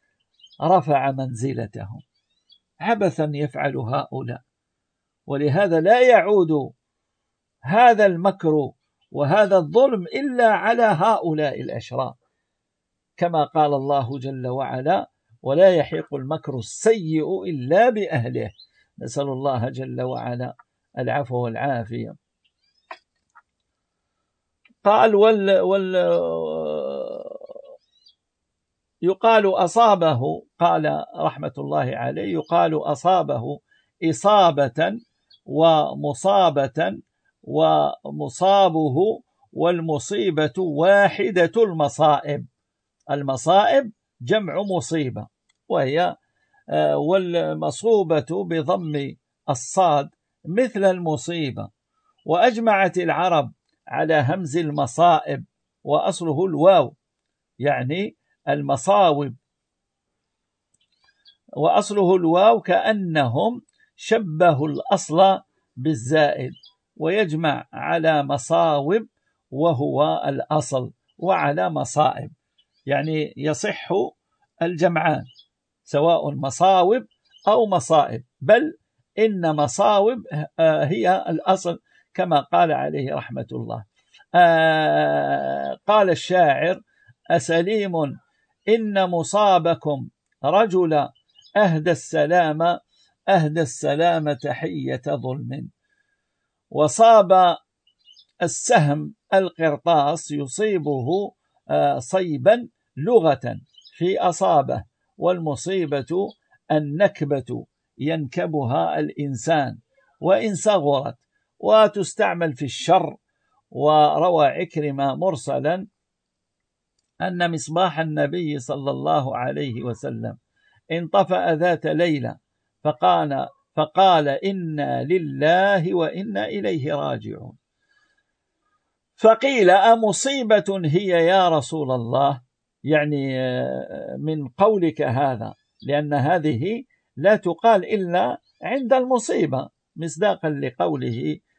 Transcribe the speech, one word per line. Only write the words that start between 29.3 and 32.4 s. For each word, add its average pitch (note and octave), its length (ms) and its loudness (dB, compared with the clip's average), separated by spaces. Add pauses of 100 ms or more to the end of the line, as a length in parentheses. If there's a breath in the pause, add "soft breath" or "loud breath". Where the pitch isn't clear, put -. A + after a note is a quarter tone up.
أصابه"، E3+ 1000 2 (120)
قال D#3 460 0 (120)
رحمة D3+ 420 -6
الله C#3+ 380 -4
عليه: C#3 360 -6
"يقال E3+ 420 0